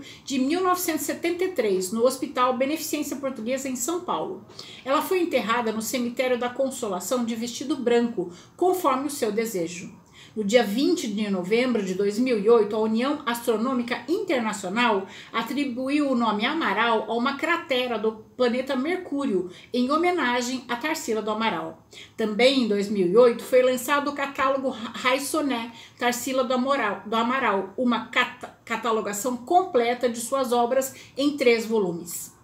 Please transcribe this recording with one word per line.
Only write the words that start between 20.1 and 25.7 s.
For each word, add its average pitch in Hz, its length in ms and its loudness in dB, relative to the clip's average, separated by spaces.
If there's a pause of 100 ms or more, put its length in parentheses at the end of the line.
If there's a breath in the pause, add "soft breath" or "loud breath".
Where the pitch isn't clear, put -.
a 240 80 -4
Tarsila 240 480 -4
do 214 80 -2
Amaral. 190 520 -4 (320 loud breath)
Também 240 480 4
em 214 40 0
dois 202 200 0
mil 202 200 2
e 185 100 4
oito 240 260 6
foi 254 200 4
lançado 277 480 2
o 285 40 -6
catálogo 277 540 0
Ra-, 233 240 -8
Raisoné, 262 760 0 (260 loud breath)